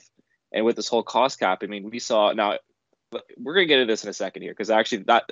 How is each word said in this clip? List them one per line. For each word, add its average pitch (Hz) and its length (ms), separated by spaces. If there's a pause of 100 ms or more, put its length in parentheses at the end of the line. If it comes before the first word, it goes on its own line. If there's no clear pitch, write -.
(520)
and 110 140
with 117 100
this 107 120
whole 113 160
cost 127 360
cap, 92 240
I 101 40
mean, 101 220
we 120 100
saw, 107 340
now, 104 240 (800)
we're 127 160
gonna 185 120
get 147 140
into 113 120
this 107 120
in 104 60
a 95 40
second 95 280
here, 90 120
'cause 104 160
actually 110 340
that, 117 280